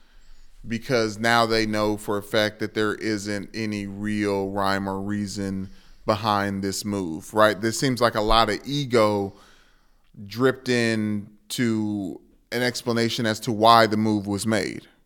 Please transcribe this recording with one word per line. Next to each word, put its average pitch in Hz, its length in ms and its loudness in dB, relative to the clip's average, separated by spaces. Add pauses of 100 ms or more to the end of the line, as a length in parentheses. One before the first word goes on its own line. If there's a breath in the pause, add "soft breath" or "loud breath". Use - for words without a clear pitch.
(680)
because 110 500 -2
now 117 280 4
they 113 200 2
know 107 320 0
for 104 200 -4
a 98 60 -6
fact 107 360 0
that 110 140 -6
there 107 220 0
isn't 104 580 -6
any 107 320 -6
real 101 640 -2
rhyme 98 380 0
or 98 140 -4
reason 98 680 -6 (360)
behind 101 580 0
this 98 220 -6
move, 95 480 -6
right? 107 260 4
This 110 200 -2
seems 131 200 0
like 117 160 2
a 110 60 0
lot 110 280 4
of 101 160 -2
ego 113 680 0 (960)
dripped 123 420 0
in 110 580 0 (220)
to 107 720 -2 (320)
an 120 80 -2
explanation 117 640 0
as 110 160 -2
to 123 100 -4
why 113 360 8
the 107 100 0
move 107 280 0
was 101 220 -4
made, 92 400 -2 (180)